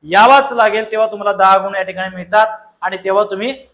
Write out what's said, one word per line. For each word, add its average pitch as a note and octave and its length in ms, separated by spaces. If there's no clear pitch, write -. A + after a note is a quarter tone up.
यावाच B3 500
लागेल, A3 380
तेव्हा A3 160
तुम्हाला G3+ 300
दहा F#3+ 200
गुण G3 180
या F#3+ 60
ठिकाणी F#3 340
मिळतात F#3+ 320
आणि F#3 160
तेव्हा G3 260
तुम्ही G3+ 300